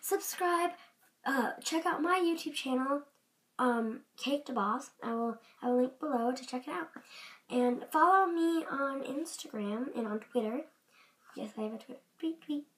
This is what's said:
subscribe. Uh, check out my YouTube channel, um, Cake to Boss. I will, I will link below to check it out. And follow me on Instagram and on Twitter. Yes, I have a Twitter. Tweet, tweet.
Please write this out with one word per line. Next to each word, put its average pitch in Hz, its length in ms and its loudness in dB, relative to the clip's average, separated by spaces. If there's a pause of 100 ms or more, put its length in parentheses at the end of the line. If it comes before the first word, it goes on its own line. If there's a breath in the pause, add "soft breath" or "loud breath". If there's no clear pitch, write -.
subscribe. 349 680 0 (540 loud breath)
Uh, 254 280 2 (100)
check 320 240 0
out 302 160 0
my 359 160 4
YouTube 339 360 2
channel, 269 480 0 (560)
um, 233 420 0 (160)
Cake 285 300 -2
to 269 60 -8
Boss. 220 380 -2 (120)
I 233 120 -4
will, 233 240 -2 (240 loud breath)
I 240 60 0
will 247 140 4
link 254 180 -2
below 254 320 0
to 254 140 -8
check 254 200 -6
it 294 80 -8
out. 330 140 -6 (600 loud breath)
And 247 440 2
follow 370 340 8
me 330 440 2
on 277 340 -2
Instagram 240 920 -6
and 233 100 -2
on 214 140 -2
Twitter. 240 420 -2 (760 soft breath)
Yes, 220 200 -8
I 220 60 -6
have 214 120 -4
a 220 40 -10
Twitter. 247 220 -16 (180)
Tweet, 330 240 -6
tweet. 294 220 -4 (140)